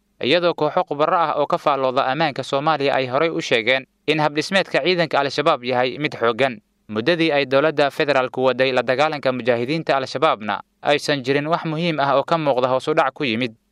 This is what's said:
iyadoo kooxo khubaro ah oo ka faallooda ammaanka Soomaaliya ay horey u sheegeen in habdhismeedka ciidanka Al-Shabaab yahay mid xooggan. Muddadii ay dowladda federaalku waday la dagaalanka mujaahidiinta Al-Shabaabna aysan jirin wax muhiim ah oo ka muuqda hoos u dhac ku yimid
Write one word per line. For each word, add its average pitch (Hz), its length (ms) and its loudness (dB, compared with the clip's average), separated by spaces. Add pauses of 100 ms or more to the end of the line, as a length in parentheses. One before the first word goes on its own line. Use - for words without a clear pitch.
(220)
iyadoo 165 320 2
kooxo 151 300 0
khubaro 156 340 -2
ah 156 200 0
oo 143 80 2
ka 175 120 0
faallooda 135 480 0
ammaanka 135 360 -2
Soomaaliya 139 520 0
ay 135 120 0
horey 139 240 0
u 165 100 -4
sheegeen 127 460 0 (200)
in 151 140 2
habdhismeedka 151 640 0
ciidanka 170 380 0
Al-Shabaab 143 440 0
yahay 123 340 0
mid 147 160 -4
xooggan. 117 440 0 (300)
Muddadii 160 440 0
ay 143 140 2
dowladda 143 440 2
federaalku 131 540 0
waday 131 280 2
la 127 100 2
dagaalanka 131 500 0
mujaahidiinta 127 640 0
Al-Shabaabna 127 640 -2 (220)
aysan 143 420 0
jirin 143 220 0
wax 160 180 -2
muhiim 160 360 -4
ah 139 180 2
oo 139 80 0
ka 170 100 0
muuqda 131 320 0
hoos 131 200 0
u 156 60 0
dhac 151 200 2
ku 156 100 -6
yimid 117 300 -2 (180)